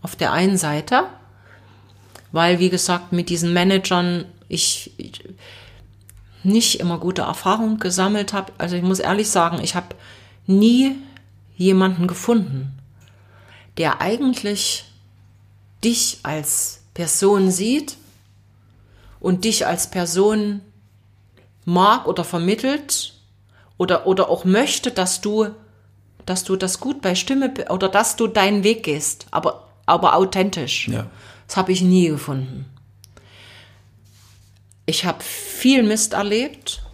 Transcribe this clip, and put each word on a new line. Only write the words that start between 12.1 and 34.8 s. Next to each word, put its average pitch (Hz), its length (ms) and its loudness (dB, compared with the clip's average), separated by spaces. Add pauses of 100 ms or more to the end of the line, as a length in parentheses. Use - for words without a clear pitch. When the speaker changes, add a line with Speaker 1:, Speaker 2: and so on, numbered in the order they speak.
Speaker 1:
der 160 240 0
eigentlich 214 840 -2 (1000)
dich 233 400 -2
als - 600 -6 (100)
Person 190 580 2
sieht 226 460 -2 (1200)
und 185 240 -2
dich 220 220 0
als 170 240 -2
Person 202 720 0 (1040)
mag 180 420 4
oder 170 180 -2
vermittelt 220 920 -2 (640)
oder, 180 280 0
oder 190 220 2
auch 175 160 -2
möchte, 214 460 2
dass - 320 -2
du, 214 240 0 (800)
dass 180 180 -4
du 190 120 -2
das 190 220 -4
gut 269 220 -6
bei 180 140 0
Stimme 269 340 0
be-, - 220 -8
oder 185 180 -2
dass 202 280 2
du 226 100 0
deinen 208 380 2
Weg 220 180 2
gehst, - 480 -4
aber, - 380 -4 (180)
aber 170 300 4
authentisch. 190 720 0
Speaker 2:
Ja. 113 180 -4 (400)
Speaker 1:
Das - 100 -6
habe 185 160 0
ich 185 100 0
nie 180 260 6
gefunden. 135 580 -6 (2250)